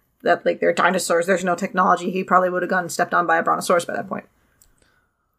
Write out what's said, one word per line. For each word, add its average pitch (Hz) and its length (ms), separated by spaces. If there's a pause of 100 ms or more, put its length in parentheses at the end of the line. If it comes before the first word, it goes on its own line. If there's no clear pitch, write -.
(220)
that, 170 240
like, 170 160
they're 170 100
dinosaurs, 175 560
there's 185 160
no 180 100
technology, 180 580
he 185 120
probably 185 260
would 180 140
have 175 60
gotten 180 180
stepped 175 260
on 175 140
by 165 120
a 165 40
brontosaurus 165 400
by - 100
that - 140
point. - 160 (1160)